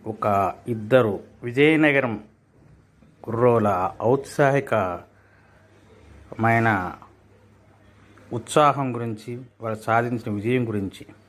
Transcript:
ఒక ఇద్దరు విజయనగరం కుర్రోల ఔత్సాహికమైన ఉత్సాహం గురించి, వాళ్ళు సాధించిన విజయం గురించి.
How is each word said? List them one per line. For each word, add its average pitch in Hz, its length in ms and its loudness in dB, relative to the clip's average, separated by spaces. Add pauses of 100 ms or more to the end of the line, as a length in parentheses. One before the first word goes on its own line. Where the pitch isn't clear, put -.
(120)
ఒక 107 140 -4 (480)
ఇద్దరు 110 400 2 (280)
విజయనగరం 139 720 2 (1080)
కుర్రోల 113 440 2 (340)
ఔత్సాహికమైన - 2750 -2 (1600)
ఉత్సాహం 139 540 2 (100)
గురించి, 113 360 -8 (280)
వాళ్ళు 110 260 -6
సాధించిన 117 420 0 (100)
విజయం 120 320 0
గురించి. 98 340 -6 (240)